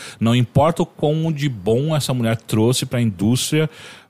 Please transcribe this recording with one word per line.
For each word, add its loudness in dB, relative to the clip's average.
não 2
importa 2
o 0
quão -2
de -4
bom 0
essa -2
mulher 0
trouxe 0
pra -2
indústria, 0